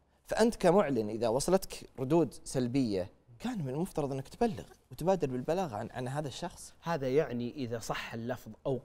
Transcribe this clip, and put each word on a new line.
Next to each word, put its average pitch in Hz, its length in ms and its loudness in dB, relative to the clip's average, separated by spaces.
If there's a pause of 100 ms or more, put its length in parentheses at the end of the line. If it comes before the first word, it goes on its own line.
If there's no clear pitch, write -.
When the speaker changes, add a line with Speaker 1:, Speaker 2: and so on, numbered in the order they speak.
(240)
Speaker 1:
فأنت 220 320 2
كمعلن 147 520 4
إذا 113 200 0
وصلتك - 640 2 (100)
ردود 147 340 2 (100)
سلبية، 120 640 0 (280)
كان 220 260 -4
من 131 40 -4
المفترض 143 440 -2
أنك 135 160 -6
تبلغ 190 360 -2 (260)
وتبادر 156 400 0
بالبلاغ 156 440 -2
عن، 110 160 -4
عن 123 180 -6
هذا 147 200 -4
الشخص. - 540 -10
Speaker 2:
هذا 147 260 -2
يعني 123 460 2
إذا 117 240 -4
صح - 360 -6
اللفظ 117 380 -6 (140)
أو 131 180 0